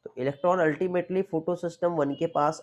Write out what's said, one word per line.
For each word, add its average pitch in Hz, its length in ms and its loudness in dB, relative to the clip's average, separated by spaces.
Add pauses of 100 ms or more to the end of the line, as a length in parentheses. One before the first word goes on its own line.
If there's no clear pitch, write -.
तो - 120 -16
इलेक्ट्रॉन 139 440 0
ultimately 180 680 0
फोटोसिस्टम 170 600 -2
वन 143 240 0
के 165 120 -2
पास 151 360 0